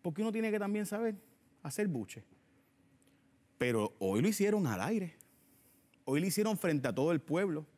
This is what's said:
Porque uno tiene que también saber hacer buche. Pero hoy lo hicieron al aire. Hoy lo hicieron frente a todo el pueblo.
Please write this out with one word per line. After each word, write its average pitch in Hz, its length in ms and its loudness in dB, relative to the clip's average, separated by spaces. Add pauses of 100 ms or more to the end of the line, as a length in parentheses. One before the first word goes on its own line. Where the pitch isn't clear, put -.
Porque 175 220 -4
uno 226 100 0
tiene 220 180 0
que 214 80 0
también 202 280 0
saber 214 300 -2 (460)
hacer 208 240 -2
buche. 120 380 -4 (1300)
Pero 113 400 2
hoy 98 240 2
lo 180 60 4
hicieron 208 380 2
al 107 140 0
aire. 180 360 -2 (920)
Hoy 143 160 0
lo 185 40 0
hicieron 208 300 2
frente 147 320 0
a 110 60 -2
todo 151 180 2
el 156 80 2
pueblo. 156 460 -2 (120)